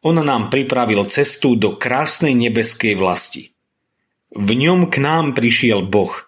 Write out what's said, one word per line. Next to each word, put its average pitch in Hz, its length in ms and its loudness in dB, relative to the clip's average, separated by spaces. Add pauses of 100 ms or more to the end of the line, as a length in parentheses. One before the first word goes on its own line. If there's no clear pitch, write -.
On 165 160 2
nám 131 320 0
pripravil 123 560 0
cestu 143 480 0
do 107 240 0
krásnej 139 560 -2
nebeskej 113 640 0
vlasti. 90 560 -2 (800)
V 101 240 -2
ňom 175 320 2
k - 80 -2
nám 147 400 0
prišiel 117 480 0
Boh, 95 320 0 (100)